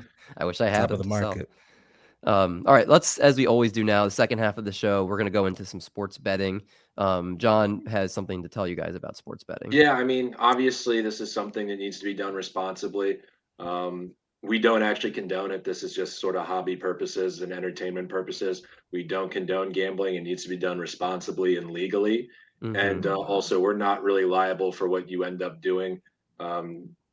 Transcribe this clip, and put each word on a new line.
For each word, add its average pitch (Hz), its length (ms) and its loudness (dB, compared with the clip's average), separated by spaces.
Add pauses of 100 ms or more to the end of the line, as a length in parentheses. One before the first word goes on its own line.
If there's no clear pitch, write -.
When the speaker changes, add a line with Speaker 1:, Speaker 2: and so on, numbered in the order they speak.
(380)
Speaker 1:
I 78 80 -4
wish 90 160 -2
I 110 80 4
had 104 120 4
Speaker 2:
Top 117 100 2
of 104 80 0
Speaker 1:
them 95 100 -4
Speaker 2:
the 107 60 0
Speaker 1:
to 104 60 2
sell. 107 80 0
Speaker 2:
market. 95 200 -6 (760)
Speaker 1:
Um, 95 420 4
all 131 80 8
right, 117 140 8
let's, 156 320 6
as 143 180 6
we 131 80 4
always 117 260 6
do 110 120 0
now, 104 220 4
the 101 40 2
second 113 300 0
half 107 180 0
of 107 80 -6
the 101 60 -4
show, 101 340 2
we're 101 140 -2
gonna 101 100 0
go 101 160 2
into 92 180 -2
some 92 160 -12
sports - 380 -10
betting. 98 460 -2 (340)
Um, 90 400 0
John 107 480 4
has 98 260 -2
something 92 300 -6
to 85 80 -10
tell 98 180 -4
you 87 80 -4
guys 82 200 -6
about - 220 -12
sports - 260 -16
betting. - 280 -12
Speaker 3:
Yeah, 143 220 6
I 127 100 2
mean, 127 360 0
obviously, 123 640 2
this 110 180 -4
is 101 100 -8
something 104 360 -4
that 101 100 -4
needs 98 220 -8
to 101 60 -10
be 101 100 -4
done 98 180 -6
responsibly. 95 880 -4 (400)
Um, 90 520 -6 (300)
we 107 160 0
don't 110 240 6
actually 107 300 0
condone 95 400 -4
it. 92 120 -6
This 92 200 -6
is 90 100 -8
just 92 260 -6
sort 92 160 -2
of 87 120 -4
hobby 90 280 -2
purposes 90 680 -4
and 90 120 -6
entertainment 90 560 -6
purposes. 92 540 -4 (280)
We 90 120 -4
don't 95 280 -4
condone 95 400 -2
gambling. 95 440 0
It 85 80 -6
needs 90 200 -4
to 90 60 -10
be 92 80 -4
done 90 220 -2
responsibly 90 760 -2
and 85 120 -8
legally. 101 580 0 (360)
Speaker 1:
Mm-hmm. 113 120 -4
Speaker 3:
And, 98 300 0
uh, 95 140 0
also, 98 400 0
we're 104 180 4
not 101 240 2
really 98 240 2
liable 92 460 2
for 92 180 -2
what 90 200 -2
you 90 160 -2
end 90 180 -6
up 82 180 -8
doing. 92 400 -2 (380)
Um, 85 500 -8 (240)